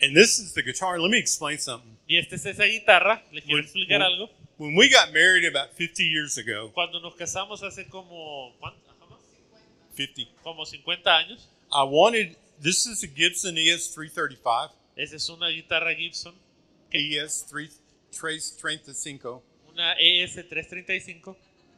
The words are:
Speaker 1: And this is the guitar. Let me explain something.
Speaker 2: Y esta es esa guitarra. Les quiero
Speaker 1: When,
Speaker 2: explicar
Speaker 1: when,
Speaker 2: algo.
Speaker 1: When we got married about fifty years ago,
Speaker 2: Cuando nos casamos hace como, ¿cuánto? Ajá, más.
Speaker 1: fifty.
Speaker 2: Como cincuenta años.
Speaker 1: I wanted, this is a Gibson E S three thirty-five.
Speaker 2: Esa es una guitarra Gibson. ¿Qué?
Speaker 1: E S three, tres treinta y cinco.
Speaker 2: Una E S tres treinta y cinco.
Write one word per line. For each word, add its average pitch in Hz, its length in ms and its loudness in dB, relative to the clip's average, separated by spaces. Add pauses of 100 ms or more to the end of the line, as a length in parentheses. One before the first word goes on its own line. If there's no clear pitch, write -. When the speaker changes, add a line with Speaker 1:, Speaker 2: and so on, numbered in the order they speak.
Speaker 1:
And 139 120 4
this 214 260 8
is 190 140 -14
the 160 80 -4
guitar. 175 380 -4
Let 170 100 0
me 233 80 2
explain 151 420 -2
something. 117 380 -12 (100)
Speaker 2:
Y 165 100 2
esta 170 180 -4
es 165 100 -10
esa 202 200 -2
guitarra. 208 680 4
Les 151 140 -14
quiero 147 140 0
Speaker 1:
When, 143 40 -2
Speaker 2:
explicar 190 380 -2
Speaker 1:
when, 185 100 2
Speaker 2:
algo. 180 180 -8 (300)
Speaker 1:
When 151 160 -6
we 247 140 8
got 196 240 6
married 175 320 6
about 143 280 -4
fifty 175 300 -6
years 156 340 -2
ago, 110 360 -8
Speaker 2:
Cuando 170 260 -6
nos 170 160 -18
casamos 190 480 -10
hace 196 260 -14
como, 160 720 -16
¿cuánto? - 300 -18
Ajá, - 200 -20
más. - 100 -20 (760)
Speaker 1:
fifty. 135 340 -10 (140)
Speaker 2:
Como 156 220 -12
cincuenta 165 520 0
años. 170 300 -4 (240)
Speaker 1:
I 143 120 2
wanted, 180 520 4 (260)
this 170 240 0
is 233 180 -10
a 185 40 -10
Gibson 165 500 -2
E 160 120 2
S 170 260 0
three 156 140 -14
thirty-five. 135 600 -4 (260)
Speaker 2:
Esa 151 180 -8
es 151 140 -6
una 170 180 -6
guitarra 165 480 -4
Gibson. 170 400 -12 (560)
¿Qué? - 80 0
Speaker 1:
E 147 240 -4
S - 260 -8
three, 151 200 -12 (420)
tres 160 500 -8
treinta 151 300 -8
y 131 40 -14
cinco. 127 460 -12 (300)
Speaker 2:
Una 170 260 -2
E 175 260 4
S 175 200 -12
tres 156 240 -10
treinta 185 260 -10
y 180 60 -4
cinco. 180 380 -18 (400)